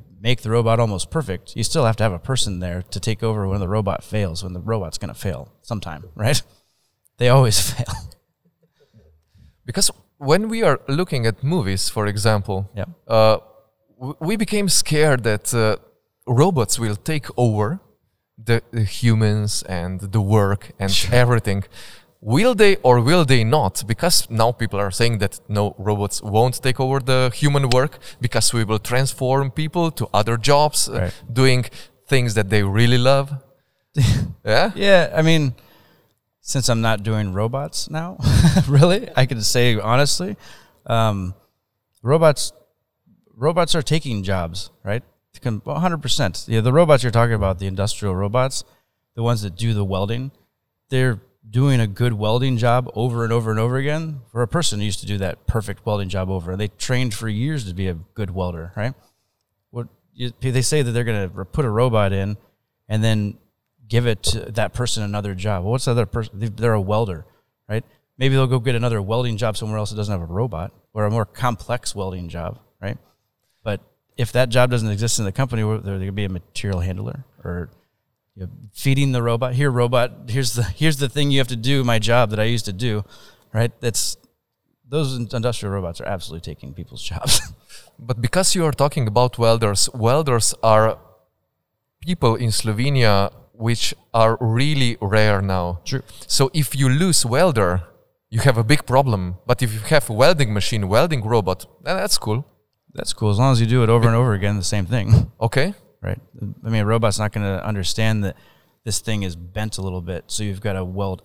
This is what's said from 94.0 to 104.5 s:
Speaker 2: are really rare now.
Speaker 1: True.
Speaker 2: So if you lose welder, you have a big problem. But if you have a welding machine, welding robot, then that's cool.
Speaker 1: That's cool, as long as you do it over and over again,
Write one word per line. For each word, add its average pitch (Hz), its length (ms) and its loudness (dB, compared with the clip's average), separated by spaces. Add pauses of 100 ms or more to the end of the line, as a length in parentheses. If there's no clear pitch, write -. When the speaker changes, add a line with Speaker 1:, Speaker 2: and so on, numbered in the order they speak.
Speaker 2:
are 113 260 4
really 123 600 0
rare 107 420 2
now. 92 420 -4
Speaker 1:
True. - 180 -6 (260)
Speaker 2:
So 135 260 2
if 147 220 -2
you 135 120 2
lose 151 380 2
welder, 113 560 2 (480)
you 110 120 -2
have 131 140 4
a 117 60 0
big 123 240 2
problem. 113 480 0 (120)
But 123 180 2
if 107 100 -2
you 110 60 -8
have 151 280 2
a 113 40 -4
welding 131 420 4
machine, 101 340 0
welding 127 360 2
robot, 104 420 0 (160)
then 180 140 -4
that's 190 220 -2
cool. 113 280 -4 (480)
Speaker 1:
That's - 180 -6
cool, 104 180 0
as 101 100 0
long 135 120 4
as 117 80 4
you 117 60 2
do 123 160 2
it 110 80 2
over 117 160 4
and 113 100 4
over 123 160 2
again, 101 240 0